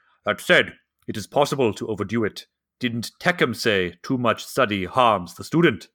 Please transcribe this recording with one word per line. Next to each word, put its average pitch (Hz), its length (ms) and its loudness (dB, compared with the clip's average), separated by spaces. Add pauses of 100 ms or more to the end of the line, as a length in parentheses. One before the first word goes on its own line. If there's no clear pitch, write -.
(260)
"That 104 160 -2
said, 151 360 2 (300)
it 104 80 -6
is 104 120 -10
possible 135 480 0
to 107 120 -8
overdo 107 380 -2
it. - 200 -8 (320)
Didn't 117 340 -4 (100)
Tecum 170 340 0
say 95 480 0
too 135 140 -2
much 117 260 0
study 104 400 0
harms 98 520 2
the 98 100 -14
student?" 151 500 2